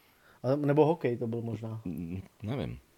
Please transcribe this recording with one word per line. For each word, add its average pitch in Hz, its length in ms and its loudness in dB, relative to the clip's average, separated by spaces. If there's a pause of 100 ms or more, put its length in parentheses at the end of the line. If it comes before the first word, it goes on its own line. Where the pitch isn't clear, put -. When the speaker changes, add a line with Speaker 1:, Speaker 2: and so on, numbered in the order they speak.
(420)
Speaker 1:
Ale, 131 140 2
nebo 147 300 6
hokej 139 300 2
to 120 100 -4
byl 117 160 -4
možná. 113 420 -6
Speaker 2:
Mm, 90 380 -6 (200)
nevím. 101 360 -4 (200)